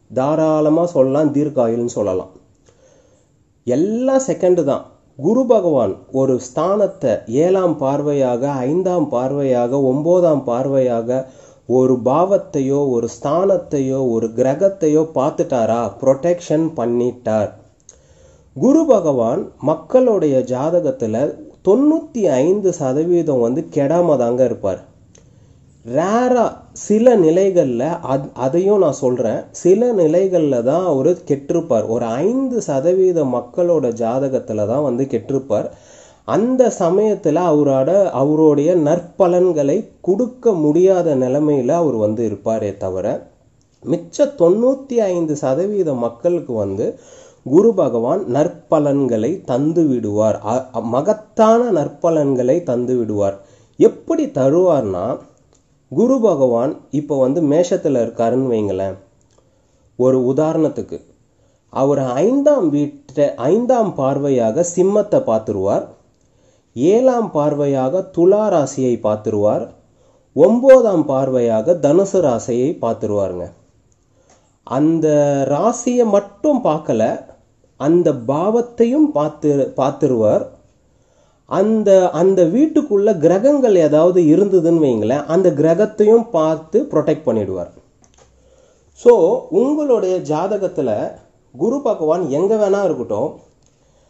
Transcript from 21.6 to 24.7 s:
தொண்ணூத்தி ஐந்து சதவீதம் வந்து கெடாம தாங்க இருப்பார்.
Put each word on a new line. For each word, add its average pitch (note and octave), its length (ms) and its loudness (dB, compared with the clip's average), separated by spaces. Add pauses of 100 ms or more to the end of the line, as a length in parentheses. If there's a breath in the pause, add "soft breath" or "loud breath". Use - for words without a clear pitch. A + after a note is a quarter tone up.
தொண்ணூத்தி C#4 600 0 (120)
ஐந்து F#3 380 0
சதவீதம் D3+ 680 0
வந்து B2+ 260 0
கெடாம D3+ 480 0
தாங்க B2 280 0
இருப்பார். G#2 340 -4 (1080 soft breath)